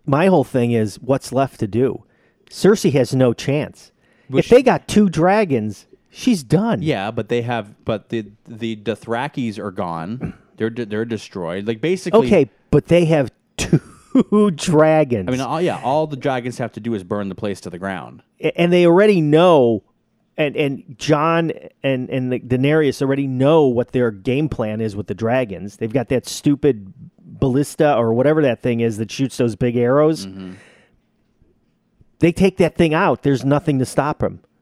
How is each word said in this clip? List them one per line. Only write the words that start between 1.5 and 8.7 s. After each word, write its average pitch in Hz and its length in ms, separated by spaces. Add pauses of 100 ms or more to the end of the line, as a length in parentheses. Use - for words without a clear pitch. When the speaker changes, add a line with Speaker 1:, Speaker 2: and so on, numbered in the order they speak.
Speaker 1:
to 113 60
do? 110 380 (440)
Cersei 190 440
has 131 220
no 127 200
chance. - 580 (380)
Speaker 2:
But 131 80
Speaker 1:
If 165 80
Speaker 2:
she 233 80
Speaker 1:
they 269 80
got 196 260
two 208 220
dragons, 160 760 (220)
she's 202 340
done. 190 380
Speaker 2:
Yeah, 110 300
but 113 180
they 120 140
have, 117 420
but 107 240
the, 107 220 (160)
the 113 300